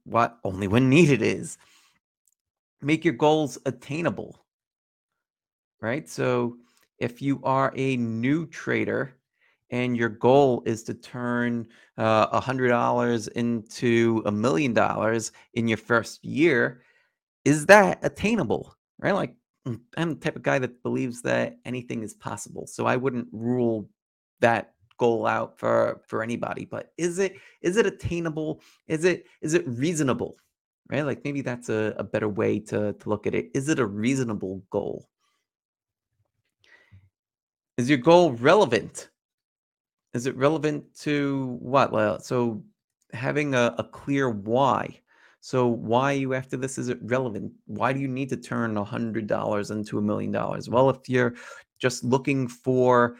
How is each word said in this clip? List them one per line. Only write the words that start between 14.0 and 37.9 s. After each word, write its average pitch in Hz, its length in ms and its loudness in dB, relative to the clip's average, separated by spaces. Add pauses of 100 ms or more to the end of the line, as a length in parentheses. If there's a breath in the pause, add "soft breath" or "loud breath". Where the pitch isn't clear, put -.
a 101 60 2
million 127 420 0
dollars 107 580 0 (220 soft breath)
in 117 140 0
your 110 100 2
first - 480 -2
year, 131 560 0 (640 soft breath)
is 147 220 2
that 190 340 8
attainable, 170 760 -2 (240)
right? 170 140 0
Like, - 220 -4 (320)
mm, 117 120 -6 (180)
I'm 160 160 -2
the 143 60 -10
type - 160 -4
of 127 80 -14
guy 143 160 2
that 123 220 -4
believes 123 420 -4
that 123 420 -2
anything 120 380 -8
is 104 100 -12
possible, - 540 -12
so - 180 -4
I 120 100 2
wouldn't 123 360 -4
rule 117 580 -2 (500)
that 117 340 0 (240)
goal 113 280 2
out 113 320 -2
for, 113 500 0
for 110 160 -4
anybody. 113 400 -6
But - 340 -14
is 175 220 -4
it, 190 160 -2 (260 loud breath)
is 180 140 -2
it 233 100 4
attainable? 160 760 -6 (260 soft breath)
Is 156 160 -4
it, 180 220 0 (160 soft breath)
is 156 140 -2
it - 120 0
reasonable? 131 720 -2 (520)
Right? 147 160 -2
Like, 123 180 -6
maybe 143 180 -6
that's 123 280 -8
a, 107 280 -2
a - 60 -6
better 107 260 -2
way 107 300 0
to, 104 340 -4
to - 160 -12
look 104 180 -2
at 101 80 -2
it. - 180 -4
Is 139 160 -2
it 156 100 0
a 123 60 2
reasonable 104 840 -4
goal? - 380 -6 (2750 soft breath)
Is 123 120 0
your 147 80 6